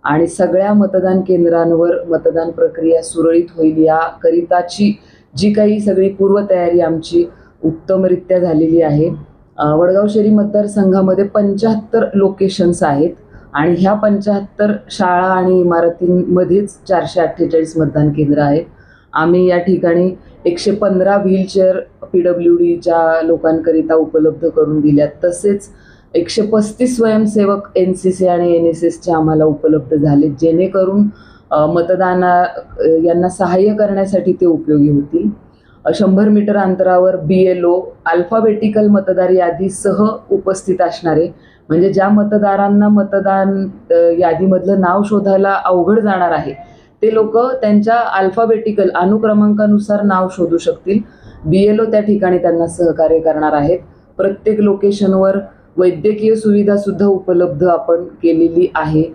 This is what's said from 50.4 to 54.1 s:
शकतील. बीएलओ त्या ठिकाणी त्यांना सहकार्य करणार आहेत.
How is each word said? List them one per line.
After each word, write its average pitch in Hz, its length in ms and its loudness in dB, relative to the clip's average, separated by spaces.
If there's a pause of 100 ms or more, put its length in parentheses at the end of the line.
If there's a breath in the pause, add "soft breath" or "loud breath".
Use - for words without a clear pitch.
शकतील. 185 420 -2 (460 loud breath)
बीएलओ 208 400 2
त्या 220 140 0
ठिकाणी 202 380 0
त्यांना 170 300 0
सहकार्य 160 520 0
करणार 156 340 0
आहेत. 151 260 0 (380 soft breath)